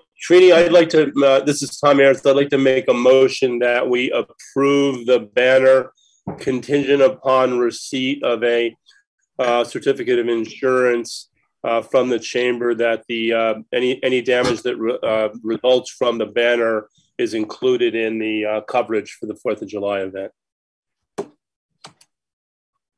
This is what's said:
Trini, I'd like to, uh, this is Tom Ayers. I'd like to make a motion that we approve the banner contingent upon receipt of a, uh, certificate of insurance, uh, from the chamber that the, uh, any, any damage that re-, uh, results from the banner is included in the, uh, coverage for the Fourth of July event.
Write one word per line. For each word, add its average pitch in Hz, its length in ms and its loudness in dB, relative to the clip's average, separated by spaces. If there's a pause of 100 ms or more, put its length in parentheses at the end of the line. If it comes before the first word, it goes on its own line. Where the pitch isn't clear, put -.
(280)
Trini, 180 260 8
I'd 170 180 4
like 170 180 6
to, 156 220 2 (120)
uh, 135 180 4
this 143 200 -4
is - 180 -10
Tom 143 200 4
Ayers. 139 260 4
I'd 135 100 4
like 143 140 0
to 143 80 0
make 131 320 2
a 127 40 4
motion 127 680 2
that 123 280 0
we 123 240 -2
approve 139 960 -2
the 123 140 2
banner 131 720 2 (480)
contingent 139 600 -2
upon 131 580 0
receipt 131 640 -4
of 120 200 -2
a, 117 300 0 (640)
uh, 120 280 0
certificate 127 540 -2
of 117 100 -4
insurance, 120 1000 -2 (360)
uh, 117 160 -2
from 127 280 0
the 117 100 -2
chamber 120 540 -4
that 113 360 -2
the, 113 240 -4
uh, 113 200 -2 (200)
any, 123 280 -2
any 127 200 -2
damage 123 400 -2
that 123 160 -6
re-, 117 260 -4
uh, 110 240 -2 (160)
results 123 480 0
from 120 260 -4
the 113 80 -4
banner 113 600 -2 (300)
is 110 160 -4
included 117 640 -2
in 113 240 -4
the, 110 260 -4
uh, 107 160 -4
coverage 110 580 -4
for 117 80 -12
the 104 80 -10
Fourth 107 260 -6
of 101 60 -12
July 101 320 -6
event. 95 320 -10 (2750)